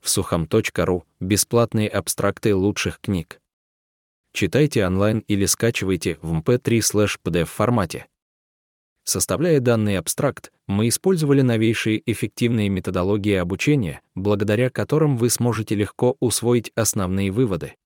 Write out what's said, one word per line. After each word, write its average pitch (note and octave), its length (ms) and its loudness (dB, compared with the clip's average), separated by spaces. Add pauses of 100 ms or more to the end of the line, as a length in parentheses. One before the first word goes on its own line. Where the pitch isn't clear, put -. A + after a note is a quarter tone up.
В - 80 -10
сухом F2 380 -2
точка G#2+ 400 0
ру F2+ 180 -2 (160)
бесплатные G#2+ 680 0
абстракты G2+ 680 -2
лучших F#2+ 440 0
книг. - 440 -6 (920)
Читайте A#2 540 2
онлайн G2 320 2
или G2+ 260 0
скачивайте F#2+ 760 -2
в D#2+ 80 -6
М D#2+ 120 0
П B2 140 2
три A#2 240 2
слэш G#2 400 0
П - 100 -4
Д E2+ 120 2
Ф D#2+ 80 -4
формате. G#2+ 560 -2 (1000)
Составляя C#3 560 0
данный A2 380 2
абстракт, - 520 -4 (160)
мы G#2 220 0
использовали C#3+ 540 2
новейшие A2+ 680 2
эффективные A2+ 600 -2
методологии G2 640 0
обучения, F#2 640 -2 (140)
благодаря G#2 560 0
которым C#3+ 480 0
вы A#2+ 100 2
сможете A2+ 460 -2
легко G#2 460 0
усвоить A#2 540 0
основные G2 560 0
выводы. F#2+ 440 -2 (120)